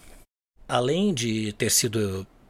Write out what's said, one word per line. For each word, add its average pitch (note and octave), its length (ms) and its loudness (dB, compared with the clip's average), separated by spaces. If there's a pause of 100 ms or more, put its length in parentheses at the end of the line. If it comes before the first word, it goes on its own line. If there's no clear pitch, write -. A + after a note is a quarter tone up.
(680)
além D3+ 440 2
de A2 400 -2
ter A2+ 180 0
sido G#2 560 0 (240)